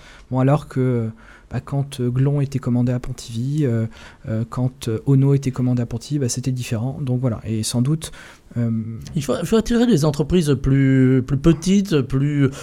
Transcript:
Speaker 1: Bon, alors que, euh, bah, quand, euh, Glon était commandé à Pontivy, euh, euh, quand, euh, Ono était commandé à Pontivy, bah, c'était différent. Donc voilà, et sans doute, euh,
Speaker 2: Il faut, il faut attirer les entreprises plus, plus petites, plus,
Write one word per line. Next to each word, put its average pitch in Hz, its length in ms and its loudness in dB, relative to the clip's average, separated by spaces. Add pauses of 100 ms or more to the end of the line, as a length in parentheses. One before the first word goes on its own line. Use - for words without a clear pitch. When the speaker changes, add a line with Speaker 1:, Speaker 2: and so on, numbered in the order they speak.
(300)
Speaker 1:
Bon, 127 80 -2
alors 139 300 2
que, 131 120 -4
euh, 120 280 0 (400)
bah, - 120 -6
quand, 139 400 -6
euh, 123 100 0
Glon 139 300 2
était 139 180 -2
commandé 123 320 0
à 123 80 -2
Pontivy, 131 640 -4
euh, 117 220 0 (420)
euh, 110 220 -4
quand, 127 380 -4
euh, 110 180 -2
Ono 139 260 4
était 135 200 0
commandé 123 280 0
à 120 60 -2
Pontivy, 123 320 -6
bah, 131 100 -2
c'était 127 220 -4
différent. 123 500 -4
Donc 127 200 -2
voilà, 117 240 -2
et 110 180 -2
sans 120 200 -2
doute, 156 280 -2 (460)
euh, 117 140 0 (440)
Speaker 2:
Il 151 80 -2
faut, 254 180 -2
il 175 60 -4
faut 220 100 2
attirer 233 300 2
les 226 180 4
entreprises 147 560 2
plus, 135 640 4
plus 139 120 -2
petites, 170 640 2
plus, 139 500 2 (120)